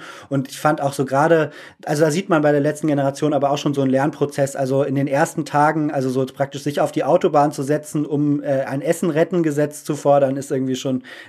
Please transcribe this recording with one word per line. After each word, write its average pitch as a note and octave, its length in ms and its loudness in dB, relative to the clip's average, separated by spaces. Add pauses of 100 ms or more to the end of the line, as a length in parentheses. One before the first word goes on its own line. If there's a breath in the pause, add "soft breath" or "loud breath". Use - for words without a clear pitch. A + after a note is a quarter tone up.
(280 loud breath)
Und C#3 200 -2
ich - 120 -16
fand D3+ 200 0
auch C#3 120 -2
so C#3+ 120 -2
gerade, D3+ 460 2 (340 loud breath)
also D3+ 200 0
da D#3 80 4
sieht F#3+ 160 -2
man E3 120 4
bei D3 120 4
der C#3+ 80 2
letzten D3 260 -2
Generation C#3+ 480 0
aber C#3 160 0
auch C#3+ 80 0
schon C#3+ 160 -2
so C#3 80 0
einen C3+ 80 2
Lernprozess. C#3 640 0
Also C3+ 300 0
in C3+ 100 -2
den C#3 140 0
ersten D3 360 0
Tagen, D3+ 460 2
also C#3 180 -2
so C3 160 0
praktisch C#3 380 -6
sich D3 180 -2
auf D3 120 0
die D3+ 100 -2
Autobahn D3+ 480 4
zu D3 140 -6
setzen, D3 420 -2
um, D3 380 0
äh, C#3 160 0
ein C3+ 200 -4
Essen E3+ 300 0
retten E3+ 320 2
Gesetz D3 400 -2
zu D3+ 140 -4
fordern, C#3 400 4
ist C#3+ 160 -8
irgendwie C3 240 -2
schon B2+ 260 -4 (260 loud breath)